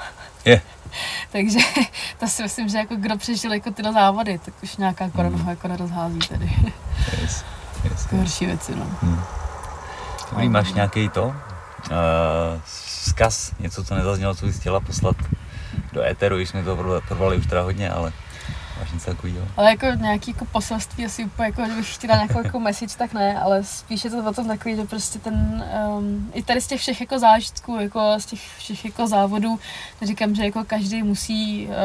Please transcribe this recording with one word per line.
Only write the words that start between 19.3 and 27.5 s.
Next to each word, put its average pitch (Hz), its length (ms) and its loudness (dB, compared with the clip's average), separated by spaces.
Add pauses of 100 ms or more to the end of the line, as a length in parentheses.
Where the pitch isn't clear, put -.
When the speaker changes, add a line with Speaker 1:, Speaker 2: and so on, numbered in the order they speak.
Speaker 1:
Ale 208 140 10
jako 226 160 4
nějaký 220 440 2
jako 226 140 -6
poselství 220 600 -4
asi 220 180 -6
úplně, 220 220 -2
jako, 226 200 -2
že 226 100 -2
bych 220 180 -4
chtěla 226 200 2
nějakou 214 300 4
jako 240 160 -2
message, 208 380 -2
tak 240 140 -2
ne, 202 280 2
ale 196 240 4
spíš - 400 -6
je 226 60 -4
to 226 140 -2
o 214 80 0
tom 226 160 -2
takový, 220 280 -2
že 214 80 -2
prostě 214 340 -4
ten, 214 540 0
ehm, 208 640 -2
i 240 80 -4
tady 247 180 2
z - 60 -2
těch 262 140 -4
všech 240 200 -4
jako 262 180 -2
zážitků, 226 600 4